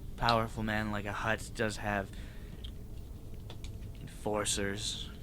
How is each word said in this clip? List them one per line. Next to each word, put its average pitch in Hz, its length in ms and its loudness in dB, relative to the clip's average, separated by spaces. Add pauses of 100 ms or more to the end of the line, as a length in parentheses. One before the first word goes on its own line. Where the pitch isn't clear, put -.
(180)
powerful 117 460 4
man 107 280 4
like 101 140 0
a 104 60 0
Hutt 110 440 2
does 110 220 2
have 101 300 2 (1900)
enforcers. 104 1080 0 (140)